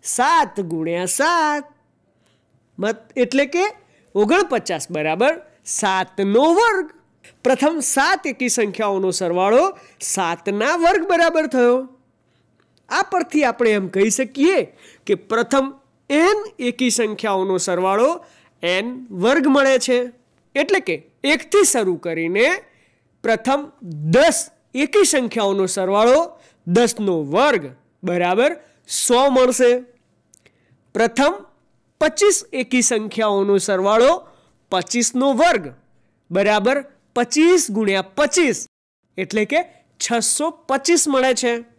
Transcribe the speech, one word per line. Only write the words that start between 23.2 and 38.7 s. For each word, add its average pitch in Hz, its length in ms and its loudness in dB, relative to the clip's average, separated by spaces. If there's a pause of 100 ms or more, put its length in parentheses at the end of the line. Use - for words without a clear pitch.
પ્રથમ 247 480 -2 (120)
દસ 170 680 0 (260)
એકી 302 300 2
સંખ્યાઓનો 202 600 -2
સરવાળો 208 720 0 (280)
દસનો 196 560 0
વર્ગ 165 520 0 (280)
બરાબર 185 540 0 (300)
સો 254 420 2
મળશે. 254 540 2 (1120)
પ્રથમ 233 400 0 (680)
પચીસ 320 520 2
એકી 254 280 -2
સંખ્યાઓનો 208 760 0
સરવાળો 214 720 2 (440)
પચીસનો 226 640 -2
વર્ગ 226 400 0 (580)
બરાબર 208 540 0 (300)
પચીસ 302 560 2
ગુણ્યા 196 300 0
પચીસ, 294 640 0 (500)